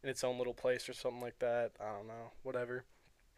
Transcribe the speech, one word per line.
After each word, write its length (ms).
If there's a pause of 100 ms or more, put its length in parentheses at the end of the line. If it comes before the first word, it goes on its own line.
in 40
its 140
own 160
little 160
place 340
or 40
something 280
like 200
that. 400
I 160
don't 100
know, 240 (140)
whatever. 400 (520)